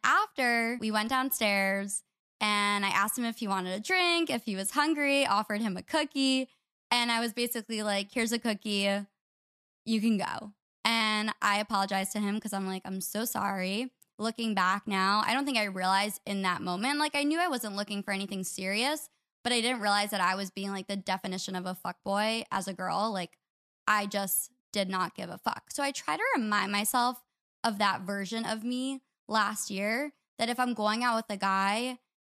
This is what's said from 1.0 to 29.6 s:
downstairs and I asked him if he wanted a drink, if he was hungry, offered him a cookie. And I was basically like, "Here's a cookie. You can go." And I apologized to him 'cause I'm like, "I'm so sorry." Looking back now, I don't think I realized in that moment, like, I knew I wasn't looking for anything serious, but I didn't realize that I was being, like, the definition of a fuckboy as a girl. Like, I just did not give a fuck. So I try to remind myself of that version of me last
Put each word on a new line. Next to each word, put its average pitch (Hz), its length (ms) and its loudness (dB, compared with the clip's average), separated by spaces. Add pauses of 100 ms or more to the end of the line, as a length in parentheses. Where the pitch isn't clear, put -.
downstairs 202 960 0 (380)
and 202 440 4
I 196 60 2
asked 202 260 2
him 247 80 -2
if 233 140 -4
he 214 100 -4
wanted 185 240 -2
a 196 80 -4
drink, 349 480 2
if 240 160 -4
he 208 100 -2
was 196 180 -4
hungry, 285 540 4
offered 208 360 0
him 202 160 -2
a 180 40 -8
cookie. 269 680 0 (400)
And 240 200 2
I 233 100 2
was 233 120 -2
basically 226 500 -4
like, 202 300 -2
"Here's 226 200 0
a 233 60 0
cookie. 202 680 0 (800)
You 220 140 2
can 220 180 4
go." - 340 -4 (320)
And 220 560 2
I 202 180 2
apologized 196 540 0
to 208 80 -4
him 208 180 0
'cause 214 140 -8
I'm 196 140 -2
like, 190 180 -4
"I'm 190 160 -6
so 214 240 -4
sorry." 196 680 -2 (260)
Looking 226 360 -2
back 190 320 2
now, 202 380 2
I 214 80 2
don't 269 140 2
think 269 100 0
I 214 80 2
realized 190 640 0
in 196 160 -2
that 185 180 0
moment, 208 380 -2
like, 302 160 0
I 285 80 0
knew 302 180 2
I 359 80 2
wasn't 220 280 -4
looking 202 260 -4
for 196 100 -4
anything 196 320 -4
serious, 220 640 -2 (340)
but 240 120 2
I 233 80 4
didn't 240 180 0
realize 202 300 2
that 202 100 0
I 185 140 4
was 196 160 -4
being, 196 200 -6
like, 196 160 -6
the 202 100 -4
definition 190 600 -4
of 180 80 -4
a 185 100 -4
fuckboy 208 760 -2
as 190 180 -2
a 190 60 -6
girl. 185 360 0
Like, 185 280 -6 (480)
I 208 180 4
just 202 460 -2 (220)
did 196 160 0
not 185 260 -2
give - 140 -8
a 202 100 -12
fuck. - 340 -4
So 285 100 -4
I 277 80 0
try 302 260 -4
to 381 60 -2 (140)
remind 208 340 0
myself 240 520 0 (420)
of 214 140 0
that 196 240 2
version 202 420 -4
of 220 180 -4
me 254 400 -4 (240)
last 214 440 0